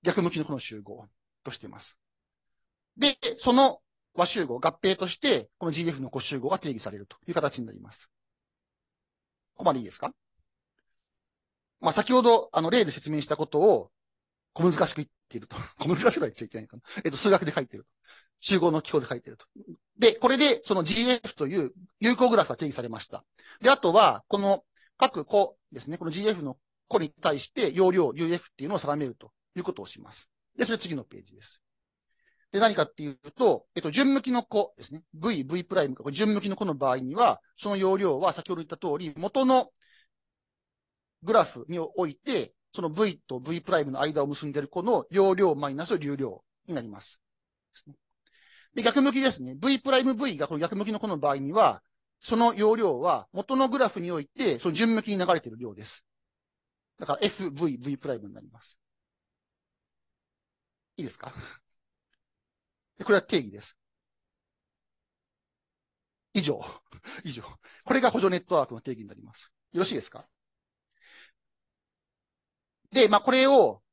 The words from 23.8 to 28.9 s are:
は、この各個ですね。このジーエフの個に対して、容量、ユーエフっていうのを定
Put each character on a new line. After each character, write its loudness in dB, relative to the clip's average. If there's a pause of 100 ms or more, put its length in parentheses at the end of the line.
は、 6
こ -2
の 0 (320)
各 0
個 2 (140)
で -14
す -16
ね。 -8
こ -10
の -6
ジ -8
ー 2
エ 0
フ -8
の -10 (280)
個 2
に -4
対 -2
し -14
て、 -2
容 4
量、 2
ユ -4
ー 0
エ -6
フ -12
っ -20
て -12
い -8
う -8
の -6
を -2
定 -4